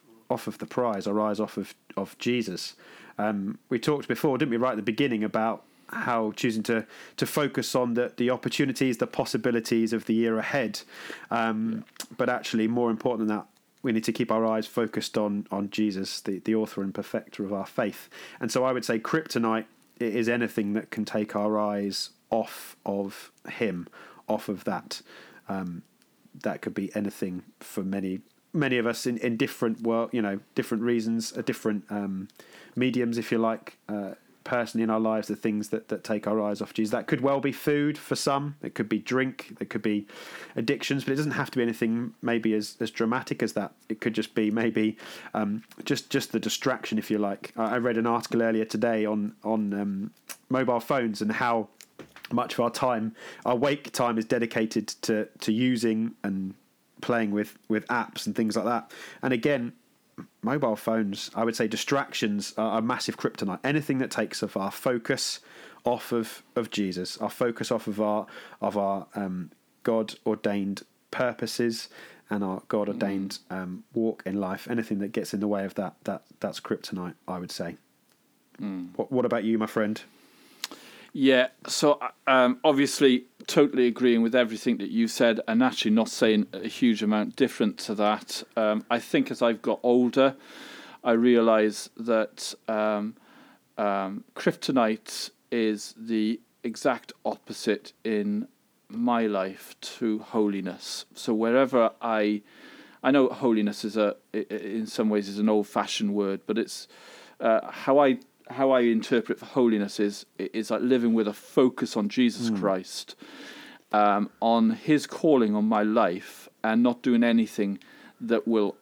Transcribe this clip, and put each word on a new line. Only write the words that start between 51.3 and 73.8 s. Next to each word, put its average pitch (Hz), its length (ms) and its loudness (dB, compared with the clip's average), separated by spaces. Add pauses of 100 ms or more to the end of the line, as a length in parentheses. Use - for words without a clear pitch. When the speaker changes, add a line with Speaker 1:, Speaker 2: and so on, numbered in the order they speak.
Speaker 1:
how 117 380 0 (640)
much 120 220 -2
of - 60 -10
our 117 100 4
time, 113 460 -2 (320)
our 123 80 2
wake 143 380 0
time, 120 260 2
is 110 60 0
dedicated 113 640 0 (120)
to, 107 260 0 (120)
to - 120 -2
using 113 600 2 (100)
and 95 300 -4 (480)
playing 113 300 0
with, 104 260 -2 (100)
with 107 200 0
apps - 400 -2
and 101 80 -4
things 110 200 0
like 104 100 0
that. 117 260 -2 (320)
And 131 100 2
again, 123 400 0 (680)
mobile 120 360 0
phones, 110 580 -2
I 113 80 0
would 113 140 0
say 117 100 0
distractions 107 880 -2
are 110 220 0
a - 20 -2
massive 120 360 -4
kryptonite. - 480 -4
Anything 143 340 0
that 131 100 -2
takes - 320 -4
of 104 140 -6
our 98 160 -2
focus - 680 -2 (440)
off 120 300 -2
of, 113 280 -2 (140)
of 113 160 -2
Jesus, 90 460 -4
our 107 120 -4
focus 117 400 -2
off 113 160 0
of 104 160 -6
our, 107 240 0 (360)
of 98 160 -2
our, 98 360 -2
um, 92 380 -6 (320)
God-ordained 107 1000 -2 (280)
purposes 117 800 -2 (400)
and 101 140 -2
our 95 260 -4
God-ordained, 101 680 -2 (120)
Speaker 2:
Mm. 98 40 -8
Speaker 1:
um, 92 280 -8 (100)